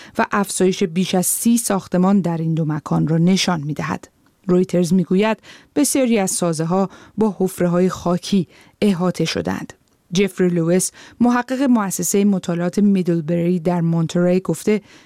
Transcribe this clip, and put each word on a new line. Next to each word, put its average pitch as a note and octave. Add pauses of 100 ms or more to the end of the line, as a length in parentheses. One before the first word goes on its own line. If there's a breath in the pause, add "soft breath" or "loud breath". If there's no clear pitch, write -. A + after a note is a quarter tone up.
(180 loud breath)
و E3
افزایش G3
بیش F3+
از F3+
سی A#3
ساختمان F#3+
در E3+
این D#3+
دو D#3+
مکان D#3
را E3
نشان F3+
می‌دهد. D3 (380)
رویترز F3+
می‌گوید F#3+ (380 loud breath)
بسیاری B3+
از F#3+
سازه‌ها E3+ (280 loud breath)
با G#3+
حفره‌های F3+
خاکی F3 (340 soft breath)
احاطه F3+
شدند. - (400)
جفری F#3+
لوئیس، F3 (300 loud breath)
محقق B3
مؤسسه G3+
مطالعات F3
میدلبری F3
در F3
مونتری، E3+
گفته G3+ (260 loud breath)